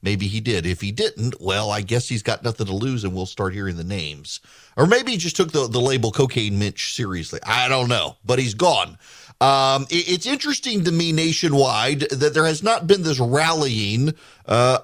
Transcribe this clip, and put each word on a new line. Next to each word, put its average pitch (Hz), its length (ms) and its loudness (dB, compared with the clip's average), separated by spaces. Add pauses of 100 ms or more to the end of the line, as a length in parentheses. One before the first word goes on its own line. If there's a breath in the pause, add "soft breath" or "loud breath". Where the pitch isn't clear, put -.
Maybe 101 260 -2
he 107 120 -4
did. 107 260 -2
If 90 140 -2
he 101 140 -4
didn't, - 480 -4
well, 101 300 -2
I 104 100 -4
guess 113 260 -2
he's 113 160 -4
got - 180 -2
nothing 113 260 -4
to 95 60 -4
lose 120 300 -2
and 92 100 -4
we'll 92 120 -6
start 95 280 -4
hearing 98 220 -6
the 82 80 -8
names. 80 560 -8 (380 soft breath)
Or 147 100 6
maybe 254 240 2
he 226 60 0
just 165 180 -4
took 170 160 0
the, 135 160 0
the 117 140 0
label 127 280 2
Cocaine 110 480 0
Mitch - 380 -4
seriously. 92 480 -6
I 123 240 0
don't 127 220 2
know, 92 340 0
but 127 160 2
he's 123 140 -2
gone. 110 440 2 (440 loud breath)
Um, 135 480 4
it, 170 200 -2
it's 180 160 -2
interesting 254 600 -2
to 175 80 2
me 165 180 2
nationwide 143 880 2 (120)
that 143 220 0
there 156 120 4
has 160 180 0
not 214 240 0
been 190 160 4
this 151 160 0
rallying, 131 920 0 (320 loud breath)
uh, 120 380 4